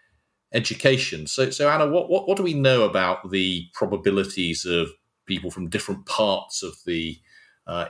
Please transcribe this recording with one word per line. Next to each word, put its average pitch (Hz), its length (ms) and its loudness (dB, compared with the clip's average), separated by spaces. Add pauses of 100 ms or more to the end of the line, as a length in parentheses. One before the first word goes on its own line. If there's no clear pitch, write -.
(520)
education. 127 760 0
So, 131 240 0
so 147 180 2
Anna, 151 180 4
what, 156 220 0
what, 185 180 2
what 196 80 2
do 202 80 -2
we 170 100 0
know 131 300 6
about 92 480 0
the 92 420 0
probabilities 95 920 0
of 85 240 0 (360)
people 90 260 -6
from 90 180 -8
different 98 360 -6
parts - 580 -2
of 87 100 -12 (120)
the, 82 320 -4 (480)
uh, 85 240 -4